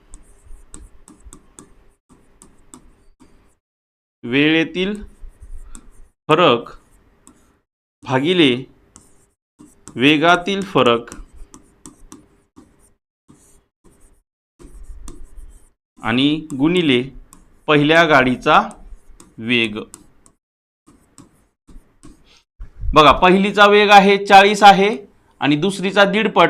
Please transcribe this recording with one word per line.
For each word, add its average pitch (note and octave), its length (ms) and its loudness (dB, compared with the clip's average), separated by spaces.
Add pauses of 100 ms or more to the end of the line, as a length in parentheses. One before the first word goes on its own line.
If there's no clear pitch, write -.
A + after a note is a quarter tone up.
(4000)
वेळेतील D#3+ 720 -2 (1400)
फरक D3+ 400 0 (1300)
भागिले C#3+ 500 0 (1400)
वेगातील E3+ 680 0
फरक B2+ 520 -2 (4000)
आणि C#3+ 480 -4 (100)
गुणिले D3 440 -2 (680)
पहिल्या D3+ 360 2
गाडीचा C#3+ 580 0 (760)
वेग. A2+ 400 -4 (3250)
बघा, C#3+ 180 6
पहिलीचा G3 540 2
वेग G#3 240 4
आहे G3+ 360 6
चाळीस G3+ 380 4
आहे G3+ 320 6 (460)
आणि C#3+ 140 0
दुसरीचा F#3+ 500 -2
दीडपट, F#3+ 440 0